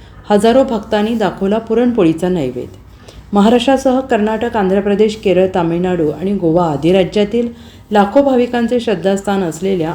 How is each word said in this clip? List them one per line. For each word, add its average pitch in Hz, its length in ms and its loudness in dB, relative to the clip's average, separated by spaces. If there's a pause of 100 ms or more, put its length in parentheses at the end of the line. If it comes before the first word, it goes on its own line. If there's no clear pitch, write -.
(300)
हजारो 226 340 4
भक्तांनी 220 520 -2
दाखवला 196 440 -2
पुरणपोळीचा 220 680 0
नैवेद्य. 127 540 -6 (500)
महाराष्ट्रासह 247 680 2
कर्नाटक, 220 560 -2
आंध्र 196 240 0
प्रदेश, 208 340 0
केरळ, 185 400 2
तामिळनाडू 170 540 0
आणि 165 240 -4
गोवा 170 380 0
आदी 147 200 0
राज्यातील 208 580 0 (420)
लाखो 208 300 2
भाविकांचे 240 580 0
श्रद्धास्थान 196 640 -2
असलेल्या 170 520 -4